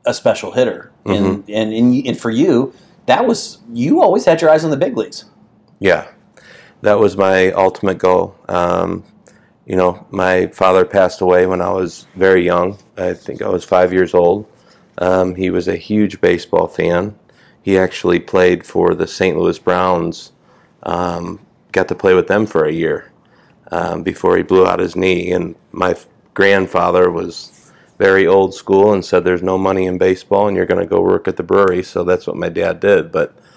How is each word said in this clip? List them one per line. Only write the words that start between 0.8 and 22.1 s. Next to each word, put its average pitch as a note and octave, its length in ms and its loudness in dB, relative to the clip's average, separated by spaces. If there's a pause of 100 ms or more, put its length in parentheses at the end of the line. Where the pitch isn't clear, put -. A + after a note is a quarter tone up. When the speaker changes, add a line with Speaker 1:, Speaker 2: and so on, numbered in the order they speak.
Speaker 1:
And, G#2 200 0
Speaker 2:
Mm-hmm. G2 280 -4
Speaker 1:
and, G#2+ 200 -2
and, B2 340 0
and G#2+ 120 -6
for A#2+ 100 -4
you, C3 440 0 (320)
that G3 200 2
was, - 340 -4 (140)
you C#3 280 0
always G3+ 240 2
had E3 160 2
your D#3+ 100 4
eyes D#3+ 120 4
on D#3+ 80 -2
the C#3 60 -2
big F#3 200 -2
leagues. - 280 -8 (540)
Speaker 2:
Yeah. E2+ 280 0 (720)
That G#2 180 2
was G2 180 2
my F#2+ 340 4
ultimate F#2+ 460 -2
goal. F#2 380 0 (140)
Um, F2 540 -2 (600)
you F#2 120 -6
know, F2+ 340 0
my F#2 360 0
father F#2 380 2
passed F#2+ 360 0
away F2+ 240 4
when F#2 160 -2
I F#2 100 -4
was F#2 340 -6 (100)
very F#2 300 4
young. F2 320 -2 (200)
I F2+ 160 -4
think - 280 -14
I G#2+ 80 -6
was F#2 140 -4
five F2+ 300 2
years F#2 200 0
old. F2+ 320 2 (520)
Um, F2+ 380 0
he F#2 140 -4
was F2+ 200 -4
a F2 80 -4
huge G#2 440 -2
baseball F2 460 0
fan. F2 500 -4 (440)
He G2 160 0
actually F#2 420 0
played F2+ 460 0
for F2 280 0
the E2+ 140 -4
Saint F2+ 300 -2
Louis F2 220 0
Browns, F2+ 760 -2 (500)
um, F2 560 -6 (320)
got F#2 160 0
to - 80 -6
play F#2+ 180 2